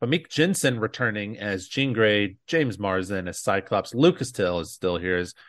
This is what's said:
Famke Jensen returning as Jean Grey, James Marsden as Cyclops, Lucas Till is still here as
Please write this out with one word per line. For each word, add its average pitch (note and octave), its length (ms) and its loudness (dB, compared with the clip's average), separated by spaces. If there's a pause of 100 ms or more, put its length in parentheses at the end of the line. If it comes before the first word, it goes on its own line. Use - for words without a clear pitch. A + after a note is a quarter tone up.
Famke D#3 260 -2
Jensen D3 500 2
returning G#2+ 600 -4
as G2 300 -4
Jean C3+ 240 0
Grey, G#2 440 4 (100)
James C3+ 320 0
Marsden F#2+ 500 -2
as E2+ 120 -8
Cyclops, G2 540 -2
Lucas D3 380 4
Till F2+ 280 0
is D#2 120 -8
still F2 240 -2
here F2+ 200 0
as F2+ 180 -4 (140)